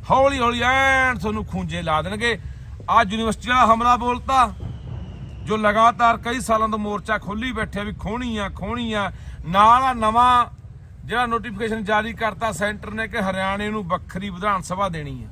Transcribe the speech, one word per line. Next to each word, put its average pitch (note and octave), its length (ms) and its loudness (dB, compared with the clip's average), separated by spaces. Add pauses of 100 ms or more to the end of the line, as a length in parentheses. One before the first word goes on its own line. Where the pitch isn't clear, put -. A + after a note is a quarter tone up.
(120)
ਹੌਲੀ C4+ 280 6
ਹੌਲੀ A#3+ 240 0
ਐਨ C4 540 4
ਤੁਹਾਨੂੰ G#3+ 280 -4
ਖੂੰਜੇ F3 360 -6
ਲਾ D#3 200 0
ਦੇਣਗੇ। G#3 380 -2 (640)
ਅੱਜ G3 100 0
ਯੂਨੀਵਰਸਿਟੀ A3 380 -2
ਵਾਲਾ A#3+ 240 6
ਹਮਲਾ A#3+ 240 4
ਬੋਲਤਾ, B3 560 2 (920)
ਜੋ G#3 140 -2
ਲਗਾਤਾਰ A3+ 600 4
ਕਈ A#3+ 220 -4
ਸਾਲਾਂ A3 300 2
ਤੋਂ G#3+ 100 -2
ਮੋਰਚਾ G#3 380 -2
ਖੋਲੀ A3 340 -6
ਬੈਠੇ G#3 280 -6
ਆ G#3 40 -4
ਵੀ G#3 100 -6
ਖੋਹਣੀ A3+ 440 -6
ਆ, G3 120 -4
ਖੋਹਣੀ A3+ 440 -6
ਆ। G3+ 180 -2 (340)
ਨਾਲ G#3+ 380 6
ਆ C4 100 2
ਨਵਾਂ A#3+ 520 4 (600)
ਜਿਹੜਾ A#3 200 -2
ਨੋਟੀਫਿਕੇਸ਼ਨ A3 580 -4
ਜਾਰੀ G#3+ 300 0
ਕਰਤਾ A3 380 -4
ਸੈਂਟਰ G3+ 400 -4
ਨੇ A3 160 -4
ਕਿ A#3 100 -6
ਹਰਿਆਣੇ G3 520 -2
ਨੂੰ G#3+ 180 -4
ਵੱਖਰੀ F#3 420 -6
ਵਿਧਾਨ F#3 320 -2
ਸਭਾ F#3 280 -4
ਦੇਣੀ C#3 340 -8
ਆ। G#2+ 80 -14